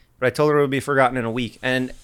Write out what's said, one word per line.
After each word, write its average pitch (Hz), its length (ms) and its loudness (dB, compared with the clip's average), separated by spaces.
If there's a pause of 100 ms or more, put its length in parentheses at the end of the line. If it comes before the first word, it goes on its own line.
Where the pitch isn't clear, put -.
(180)
But 127 80 0
I 123 40 2
told 151 200 2
her 147 80 2
it 147 40 4
would 139 80 0
be 135 100 -2
forgotten 131 360 2
in 123 80 -2
a 117 60 -4
week. 117 320 -6
And 127 300 -2 (120)